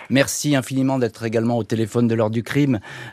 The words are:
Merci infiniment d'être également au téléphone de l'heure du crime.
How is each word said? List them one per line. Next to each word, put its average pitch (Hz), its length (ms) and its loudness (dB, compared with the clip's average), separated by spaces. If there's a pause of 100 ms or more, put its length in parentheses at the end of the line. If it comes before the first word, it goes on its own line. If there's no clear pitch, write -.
(120)
Merci 139 440 2
infiniment 135 440 0
d'être 117 240 -2
également 117 340 0
au 113 60 0
téléphone 113 440 0
de 113 60 2
l'heure 113 160 2
du 113 140 -4
crime. 139 360 2 (340)